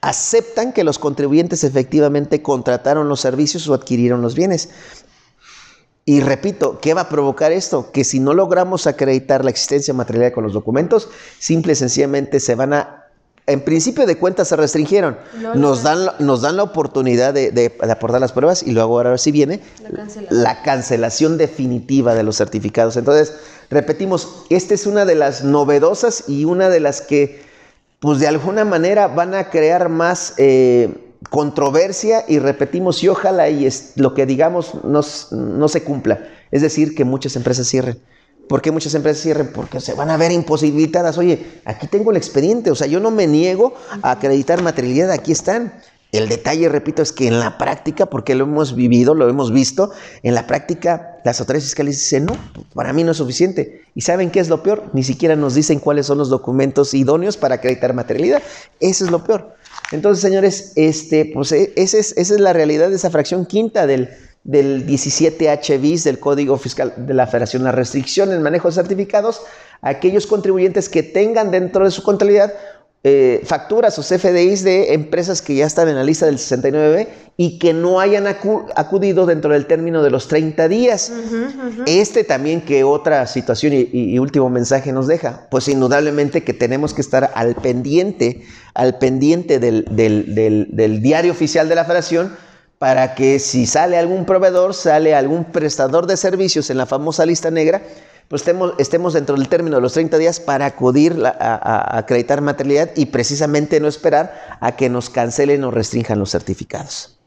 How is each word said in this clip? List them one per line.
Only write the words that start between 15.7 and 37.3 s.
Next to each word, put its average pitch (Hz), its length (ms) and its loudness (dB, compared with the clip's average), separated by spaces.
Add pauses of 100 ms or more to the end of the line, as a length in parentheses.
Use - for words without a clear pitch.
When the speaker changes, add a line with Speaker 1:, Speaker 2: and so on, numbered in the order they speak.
Speaker 2:
no. 117 60 -6
Speaker 1:
dan 165 220 0
la, 185 140 -4
nos 135 220 0
dan 156 160 -2
la 202 60 0
oportunidad 131 680 0
de, 135 180 0
de, 117 180 2
de - 220 -4
aportar 113 280 -2
las 127 140 -2
pruebas 160 280 2
y - 100 -4
luego 113 260 2
ahora 123 200 2
sí 151 140 0
viene 147 300 0 (200)
Speaker 2:
La 214 80 -18
cancelación. 208 540 -4
Speaker 1:
la 113 200 -2
cancelación 131 720 0
definitiva 127 760 0
de 113 100 2
los 107 120 -2
certificados. 110 640 -2
Entonces, 147 380 2 (340)
repetimos, 156 800 -2
esta 180 240 2
es 202 120 -2
una 202 200 2
de 175 100 4
las 139 300 0
novedosas 147 840 2
y 143 160 -2
una 180 240 2
de 175 140 4
las 143 180 -2
que, - 540 -2 (480)
pues, 147 180 2
de 147 80 2
alguna 175 380 0
manera 196 420 2
van 170 260 -2
a 190 160 -4
crear 170 380 2
más, 170 480 -2
eh, 127 640 4 (300)
controversia 160 1000 0
y 151 120 2
repetimos, 151 640 -2
y 175 60 2
ojalá 185 420 2
y 143 160 0
es-, - 300 -4
lo 135 180 2
que 139 120 2
digamos 160 480 0 (100)
no 147 160 0
s-, - 340 -8
no 117 360 -2
se 165 120 -2
cumpla. 127 380 -2 (320)
Es 139 100 0
decir, 151 340 0
que 135 100 0
muchas 135 320 -4